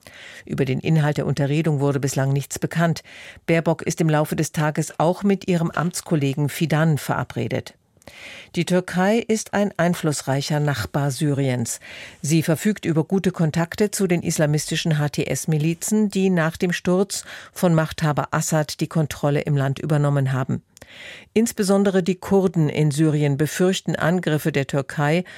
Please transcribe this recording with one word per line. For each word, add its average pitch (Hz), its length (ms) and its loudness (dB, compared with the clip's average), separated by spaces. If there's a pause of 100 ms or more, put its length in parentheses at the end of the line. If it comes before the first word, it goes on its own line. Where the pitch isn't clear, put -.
(440)
Über 143 200 -2
den 127 140 0
Inhalt 151 380 2
der 143 100 -2
Unterredung 147 540 0
wurde 139 180 0
bislang 135 340 0
nichts 139 280 -4
bekannt. 165 420 0 (440)
Baerbock 165 360 2
ist - 180 -4
im 165 80 4
Laufe 156 280 2
des 156 160 -2
Tages 151 480 -2
auch 170 240 2
mit 196 240 2
ihrem 170 240 0
Amtskollegen 147 760 -2
Fidan 156 460 2
verabredet. 123 760 -4 (840)
Die 175 80 0
Türkei 180 540 2
ist - 340 -2
ein 202 240 0
einflussreicher 151 840 0
Nachbar 143 500 0
Syriens. 131 680 -2 (440)
Sie 156 200 2
verfügt 196 440 0
über 160 180 2
gute 185 280 0
Kontakte 165 580 0
zu - 160 0
den 175 160 2
islamistischen 160 760 0
H-T-S-Milizen, 160 1080 0
die 190 220 2
nach 165 260 0
dem 180 160 0
Sturz 185 520 -2 (280)
von 175 220 2
Machthaber 156 560 0
Assad 156 500 -2
die 156 60 0
Kontrolle 147 560 0
im 147 160 0
Land 135 200 -2
übernommen 143 540 2
haben. 131 300 -2 (720)
Insbesondere 202 680 2
die 180 140 0
Kurden 180 540 2
in 151 220 2
Syrien 147 440 2
befürchten 175 580 0
Angriffe 160 580 0
der 139 140 0
Türkei 151 580 0 (140)